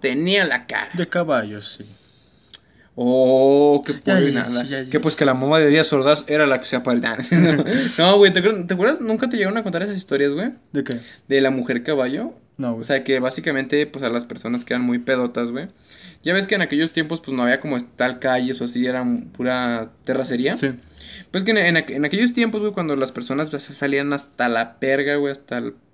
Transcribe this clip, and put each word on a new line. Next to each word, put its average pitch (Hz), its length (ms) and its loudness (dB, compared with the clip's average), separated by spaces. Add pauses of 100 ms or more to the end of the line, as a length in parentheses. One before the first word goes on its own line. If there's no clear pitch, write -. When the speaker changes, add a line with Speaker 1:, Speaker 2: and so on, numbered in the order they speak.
Speaker 1:
tenía 185 420 2
la 123 220 -2
cara. 104 280 -6
Speaker 2:
De 175 140 -4
caballo, 117 540 -2
sí. - 220 -16 (1120)
Speaker 1:
Oh, 131 840 6
qué 147 80 -4
Speaker 2:
Ya, 190 220 0
Speaker 1:
pobre 165 180 4
Speaker 2:
ya, 120 160 0
Speaker 1:
nada. 120 160 -4
Speaker 2:
ya, 135 180 -8
ya. 127 80 -12
Speaker 1:
Que 151 100 0
pues 156 160 -2
que 147 100 2
la 131 80 4
mamá 139 260 2
de 151 80 6
Díaz 151 240 4
Ordaz 147 360 4
era 151 180 2
la 131 140 2
que - 60 -12
se 131 100 -4
aparecía. 120 420 -2
<laughs> 170 800 2
No, 185 180 6
güey, 202 160 8
¿te 185 60 0
acuerdas, 180 280 0
te 190 80 -2
acuerdas? 240 280 0
¿Nunca 226 260 -2
te 247 80 -4
llegaron 202 220 0
a 226 40 -4
contar 175 200 -4
esas 202 160 -6
historias, 143 340 0
güey? 190 200 -4 (200)
Speaker 2:
¿De 143 100 -2
qué? 123 180 -6 (280)
Speaker 1:
De 135 140 4
la 135 80 2
mujer 123 320 -4
caballo. 147 500 -4 (240)
Speaker 2:
No, 127 140 -4
güey. 113 100 -6
Speaker 1:
O 110 40 -10
sea, 131 200 0
que 131 160 0
básicamente, 135 680 -2
pues, 139 160 -12
a 123 60 -2
las 120 160 -4
personas 120 400 -8
que - 80 -6
eran 123 140 -2
muy 120 120 0
pedotas, 120 520 -4
güey. 139 160 -8 (560)
Ya 165 100 -2
ves 190 140 0
que 208 80 -2
en 196 80 0
aquellos 156 320 -2
tiempos, 156 260 -4
pues, 135 160 -8
no 123 60 -2
había 123 180 2
como 139 240 -6
tal 123 340 -4
calles 127 440 -2
o - 20 -4
así, 123 220 -4
era 127 180 -2 (320)
pura 123 540 -2 (140)
terracería. 131 520 -2
Speaker 2:
Sí. 135 140 -2 (640)
Speaker 1:
Pues 190 120 -2
que 226 60 0
en, 214 80 4
en 170 180 4
aqu-, - 180 -2
en 147 120 0
aquellos 220 260 0
tiempos, 220 300 0
güey, 208 100 -2
cuando 160 240 -2
las 131 160 -2
personas, 139 380 -4
pues, 147 140 -8
se 139 100 -16
salían 143 400 -2
hasta 123 340 -4
la 117 300 -2
perga, 139 380 0
güey, 143 160 0
hasta 131 260 -8
el 113 160 -8 (200)